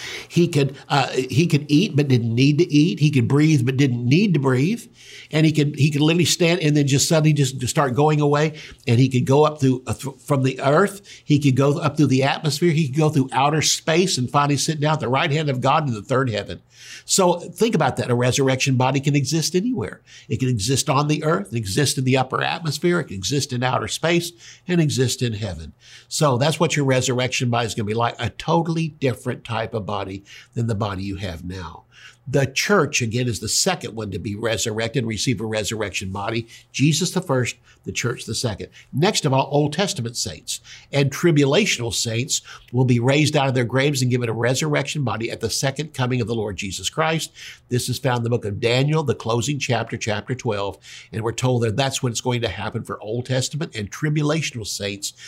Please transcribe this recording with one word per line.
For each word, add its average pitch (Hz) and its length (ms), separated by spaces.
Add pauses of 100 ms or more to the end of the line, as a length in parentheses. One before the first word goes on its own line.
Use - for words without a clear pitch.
(280)
He 170 200
could, 143 280 (140)
uh, 135 220
he 131 360
could 147 220
eat 147 260
but 143 120
didn't 117 260
need 139 240
to 175 160
eat. 160 260
He 147 120
could 123 160
breathe 143 380
but 131 120
didn't 123 280
need 170 280
to 151 60
breathe. 135 460 (460)
And 156 140
he 156 60
could, 147 240
he 151 160
could 143 100
literally 165 240
stand 175 360
and 151 140
then 143 120
just 135 200
suddenly 156 260
just, 135 260
just 123 120
start 135 220
going 151 260
away. 147 400 (260)
And 120 140
he 131 80
could 123 180
go 143 200
up 151 160
through, 131 260
uh, 110 60
th-, 135 240
from 139 260
the 131 160
earth. 160 420 (220)
He 147 160
could 139 160
go 139 240
up 143 160
through 147 120
the 131 160
atmosphere. 160 480
He 156 160
could 127 100
go 156 120
through 139 220
outer 147 300
space 175 560
and 123 120
finally 143 280
sit 151 240
down 151 120
at 151 60
the 110 80
right 139 240
hand 151 180
of 127 120
God 143 260
in 123 60
the 104 80
third 127 280
heaven. 101 320 (440)
So 175 340
think 208 360
about 147 220
that. 123 140
A 120 40
resurrection 131 600
body 127 240
can 143 160
exist 147 400
anywhere. 185 460 (260)
It 98 120
can 131 100
exist 123 400
on 147 180
the 151 160
earth, 175 300
exist 117 440
in 135 60
the 131 140
upper 127 240
atmosphere, 170 580
it 170 60
can - 100
exist 131 380
in 123 100
outer 123 240
space, 170 440 (360)
and 180 140
exist 127 400
in 117 120
heaven. 87 400 (340)
So 143 300
that's 147 220
what 170 160
your 147 100
resurrection 127 640
body 120 160
is 104 100
gonna 113 100
be 104 80
like 117 260
a 120 100
totally 165 580
different 131 560
type 113 300
of 107 120
body 98 380 (300)
than 117 140
the 113 80
body 98 280
you 98 140
have 87 260
now. 90 400 (460)
The 135 160
church, 147 560
again, 120 280
is 104 100
the 110 80
second 120 480
one 107 160
to 101 80
be 101 160
resurrected 113 680
and 113 40
receive 110 320
a 113 60
resurrection 107 680
body. 110 360 (260)
Jesus 160 380
the 180 100
first, 127 340 (300)
the 101 80
church - 320
the 110 100
second. 95 320 (240)
Next 190 340
of 139 60
all, 135 180
Old 147 220
Testament 151 460
saints - 420 (320)
and 143 180
tribulational 143 840
saints 117 480 (320)
will 123 100
be 123 160
raised 143 380
out 135 100
of 131 60
their 127 100
graves 131 380
and 123 100
given 120 160
a 113 60
resurrection 139 720
body 113 260
at 107 80
the 110 100
second 135 440
coming 127 260
of 110 80
the 117 80
Lord 104 220
Jesus 95 320
Christ. 160 420 (380)
This 123 180
is 123 100
found 123 200
in 117 80
the 117 40
book 120 140
of 101 160
Daniel, 139 440
the 131 120
closing 120 420
chapter, 120 380
chapter 110 400
twelve, 101 420 (360)
and 113 100
we're 113 80
told 123 320
that 107 140
that's 135 260
when 123 80
it's 113 80
going 123 220
to 113 80
happen 107 340
for - 180
Old 117 240
Testament 131 480
and 104 160
tribulational 143 800
saints 101 460 (140)